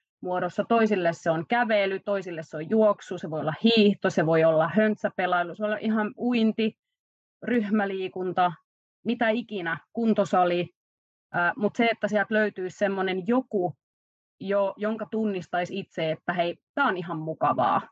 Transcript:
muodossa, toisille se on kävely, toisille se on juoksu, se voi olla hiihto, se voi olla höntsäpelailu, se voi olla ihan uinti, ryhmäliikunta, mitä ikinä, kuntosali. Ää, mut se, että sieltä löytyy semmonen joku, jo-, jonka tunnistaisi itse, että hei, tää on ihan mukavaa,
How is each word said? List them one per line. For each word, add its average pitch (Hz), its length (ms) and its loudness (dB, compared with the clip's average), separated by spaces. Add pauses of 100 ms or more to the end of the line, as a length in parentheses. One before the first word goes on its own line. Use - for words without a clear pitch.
(200)
muodossa, 180 480 -4
toisille 214 440 2
se 165 180 -4
on 160 160 -2
kävely, 208 540 0
toisille 185 420 -6
se 156 140 -12
on 156 140 -6
juoksu, 208 480 2
se 170 120 -10
voi 156 100 -4
olla 156 140 -2 (100)
hiihto, 208 460 4
se 175 160 2
voi 160 180 6
olla 160 320 4
höntsäpelailu, 185 800 0
se 214 80 -12
voi 208 60 -2
olla 214 120 -4
ihan 214 380 -2
uinti, 226 600 0 (640)
ryhmäliikunta, 190 1120 -2 (520)
mitä 233 240 0
ikinä, 196 500 -4 (140)
kuntosali. 180 760 2 (640)
Ää, 175 240 -2
mut 202 200 -2
se, 233 160 2
että 214 160 -4
sieltä 208 260 -2
löytyy 202 360 -2
semmonen 190 560 -2
joku, 220 500 -2 (640)
jo-, 196 360 -2
jonka 214 340 -4
tunnistaisi 190 680 -4
itse, 170 320 -4
että 160 220 -6
hei, 175 240 -2 (180)
tää 285 120 0
on 196 100 -2
ihan 170 220 -6
mukavaa, 143 600 0 (120)